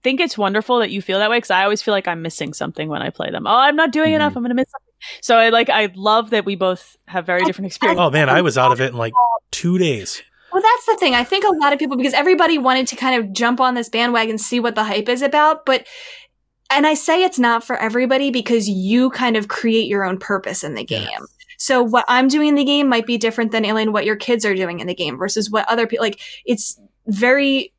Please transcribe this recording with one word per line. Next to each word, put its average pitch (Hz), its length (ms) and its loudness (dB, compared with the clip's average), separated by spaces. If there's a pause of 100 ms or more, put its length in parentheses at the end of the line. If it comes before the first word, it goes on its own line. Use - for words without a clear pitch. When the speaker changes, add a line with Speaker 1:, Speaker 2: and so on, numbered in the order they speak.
Speaker 1:
think 269 180 0
it's 330 180 -2
wonderful 214 420 0
that 202 100 0
you 196 120 -6
feel 190 160 -2
that 214 120 2
way, 233 100 2
'cause - 100 -12
I 190 140 4
always 208 180 0
feel 220 100 0
like 196 160 0
I'm 165 140 -6
missing 160 300 -6
something - 360 -8
when 147 140 -6
I - 80 -4
play - 200 -8
them. - 160 -8
"Oh, - 80 -2
I'm 285 220 4
not 311 160 0
doing 311 160 2
Speaker 2:
Mm-hmm. 311 80 2
Speaker 1:
enough. 302 200 0
I'm 240 60 -6
gonna 247 120 -2
miss 262 160 -2
something." - 160 -20 (360)
So 233 160 4
I, 226 100 6
like, 233 220 4
I 214 240 2
love 214 360 0
that 214 140 0
we 196 120 -4
both 185 400 -4 (100)
have 180 180 -6
very 180 180 0
Speaker 3:
I, - 40 0
Speaker 1:
different 190 200 -4
Speaker 3:
I - 20 -8
Speaker 1:
experiences. - 340 0
Speaker 4:
Oh, 156 80 2
man, 147 180 2
I 151 140 4
was 131 160 0
out 127 140 4
of 120 100 -2
it 127 100 -2
in, 123 60 -8
like, 113 160 -4 (360)
two 180 280 -2
days. 131 440 -2 (300)
Speaker 3:
Well, 381 100 2
that's 480 240 2
the 440 100 2
thing. 294 180 2
I 240 100 2
think 392 200 -2
a 403 80 4
lot 285 200 2
of 285 60 0
people, 277 180 -2
because 254 160 0
everybody 330 460 4
wanted 254 300 2
to - 80 -10
kind 254 220 0
of 196 140 -4
jump 240 280 0
on 254 140 2
this 233 140 -4
bandwagon, 226 480 0
see 240 240 -2
what 226 140 -2
the 220 100 0
hype 208 240 -4
is 247 140 0
about. 302 420 2
But, 262 220 0 (800)
and 285 180 2
I 311 80 4
say 320 300 0
it's 370 140 0
not 240 260 2
for - 120 -6
everybody 254 540 0
because 233 380 0
you 208 420 2
kind 240 260 -2
of 208 120 -2
create 226 380 0
your 202 180 -2
own 185 140 -4
purpose 190 440 -6
in 151 120 -8
the 110 120 -8
Speaker 4:
Yes. 95 220 -6
Speaker 3:
game. 53 180 -12 (300)
So 254 260 2
what 233 260 2
I'm 262 200 4
doing 302 200 2
in 294 80 4
the 285 80 2
game 285 240 2
might 226 180 0
be 240 120 -2
different 226 340 -2
than, 220 120 0
Alien, 220 280 0
what 208 120 -2
your 214 120 0
kids 220 280 -2
are 202 100 0
doing 175 260 -4
in 180 60 -8
the 180 80 -6
game 165 240 -6
versus 208 320 -4
what 214 180 -2
other 233 180 0
people, 226 180 -4
like, 202 160 -4 (240)
it's - 360 -4 (260)
very 262 720 0